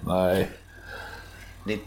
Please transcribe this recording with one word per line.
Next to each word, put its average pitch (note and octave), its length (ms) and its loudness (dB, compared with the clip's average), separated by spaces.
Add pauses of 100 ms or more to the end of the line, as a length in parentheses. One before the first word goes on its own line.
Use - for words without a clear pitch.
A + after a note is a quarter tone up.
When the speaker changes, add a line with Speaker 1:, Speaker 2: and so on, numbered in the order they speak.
Speaker 1:
nej. F#2 420 6 (1160)
Speaker 2:
Di-, G#2 200 2